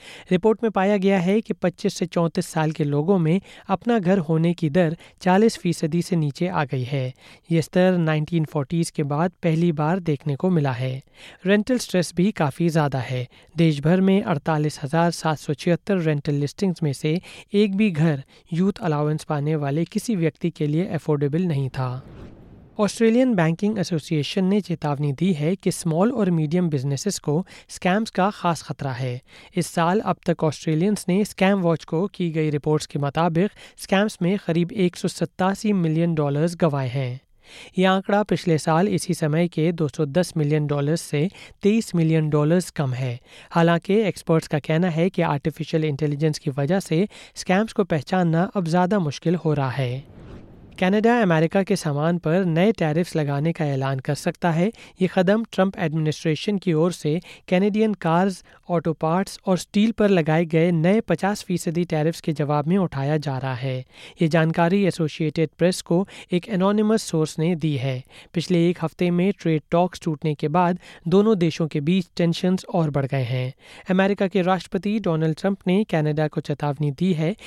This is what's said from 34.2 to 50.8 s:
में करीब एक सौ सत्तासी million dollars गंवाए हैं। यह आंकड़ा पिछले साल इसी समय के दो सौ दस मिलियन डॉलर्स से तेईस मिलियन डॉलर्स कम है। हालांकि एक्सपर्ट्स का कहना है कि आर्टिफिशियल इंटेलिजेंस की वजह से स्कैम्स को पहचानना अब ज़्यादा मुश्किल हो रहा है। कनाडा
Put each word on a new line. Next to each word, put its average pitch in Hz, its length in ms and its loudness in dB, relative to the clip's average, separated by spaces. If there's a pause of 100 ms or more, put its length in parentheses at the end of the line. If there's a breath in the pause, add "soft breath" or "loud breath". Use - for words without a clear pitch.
में 185 140 0 (100)
करीब 170 260 0
एक 180 240 0
सौ 185 120 -4
सत्तासी 190 640 -2
million 170 420 0
dollars 151 420 0
गंवाए 143 320 0
हैं। 127 320 -4 (580 loud breath)
यह 185 120 4
आंकड़ा 202 320 2
पिछले 165 360 0
साल 170 300 2
इसी 180 260 -2
समय 160 340 0
के 165 240 0
दो 160 160 -2
सौ 156 180 -4
दस 175 300 0
मिलियन 151 300 0
डॉलर्स 143 340 0
से 151 280 -2 (340 loud breath)
तेईस 214 320 0
मिलियन 160 360 2
डॉलर्स 151 400 2
कम 135 220 -4
है। 123 260 -6 (320 loud breath)
हालांकि 170 520 2
एक्सपर्ट्स 165 460 0
का 151 100 -2
कहना 160 300 0
है 165 220 0
कि 175 120 -2
आर्टिफिशियल 156 640 -2
इंटेलिजेंस 151 540 -2
की - 120 -4
वजह 143 300 0
से 170 260 0 (280 loud breath)
स्कैम्स 202 380 0
को 202 120 0
पहचानना 170 720 0
अब 175 120 -2
ज़्यादा 180 300 2
मुश्किल 165 360 -2
हो 156 200 0
रहा 135 160 0
है। 127 420 -4 (640 loud breath)
कनाडा 220 440 4